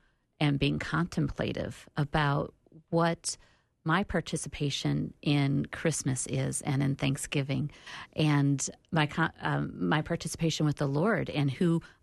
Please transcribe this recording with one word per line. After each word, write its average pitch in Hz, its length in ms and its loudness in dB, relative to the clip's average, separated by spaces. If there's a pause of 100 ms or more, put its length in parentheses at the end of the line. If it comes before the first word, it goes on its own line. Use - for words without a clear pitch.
(400)
and 147 200 4
being 143 200 2
contemplative - 1160 -4
about 147 560 0 (360)
what 170 460 0 (480)
my 165 200 2
participation 147 1160 -2
in 143 460 2
Christmas - 600 -2
is 135 340 -2
and 135 220 0
in 139 120 0
Thanksgiving 143 760 -2 (460)
and 143 540 4 (220)
my 156 160 2
con-, 165 240 0 (100)
um, 147 320 -2 (160)
my 156 120 2
participation 160 640 -2
with 147 120 2
the 147 100 -2
Lord 147 420 0
and 143 220 0
who 165 300 2 (220)